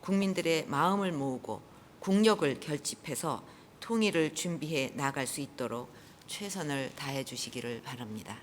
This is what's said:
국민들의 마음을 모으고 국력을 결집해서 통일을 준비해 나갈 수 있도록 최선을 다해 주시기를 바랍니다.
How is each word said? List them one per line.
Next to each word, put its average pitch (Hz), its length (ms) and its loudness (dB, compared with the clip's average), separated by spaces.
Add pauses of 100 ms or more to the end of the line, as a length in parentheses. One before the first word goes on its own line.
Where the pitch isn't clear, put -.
국민들의 175 640 2
마음을 180 460 4
모으고 127 500 -2 (380)
국력을 196 580 4
결집해서 - 840 -4 (360)
통일을 180 540 4
준비해 151 600 -2
나갈 139 320 0
수 - 140 -4
있도록 123 520 -6 (340)
최선을 151 720 -4
다해 139 280 -4
주시기를 120 600 -6
바랍니다. 110 580 -10